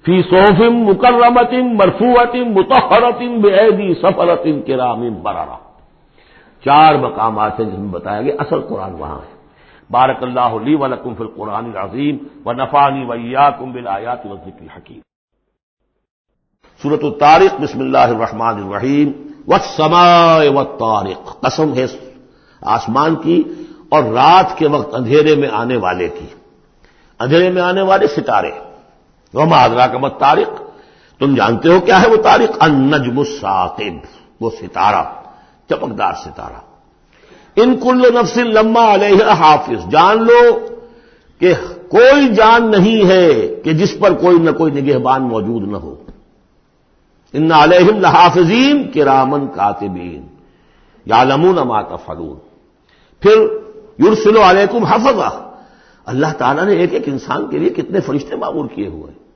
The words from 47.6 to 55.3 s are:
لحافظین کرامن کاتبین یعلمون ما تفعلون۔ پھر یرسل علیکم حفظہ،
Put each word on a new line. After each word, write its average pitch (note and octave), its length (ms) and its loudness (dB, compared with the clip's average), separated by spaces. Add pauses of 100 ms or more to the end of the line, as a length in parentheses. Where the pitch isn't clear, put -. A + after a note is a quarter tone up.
لحافظین F3+ 960 2
کرامن C#3+ 520 0
کاتبین F2+ 800 -8 (800)
یعلمون C#3 480 2
ما A#2+ 280 -2
تفعلون۔ D#2+ 540 -14 (840)
پھر G#3+ 240 6 (580)
یرسل G#3+ 320 4
علیکم G3+ 480 2
حفظہ، G#3+ 680 -2 (540)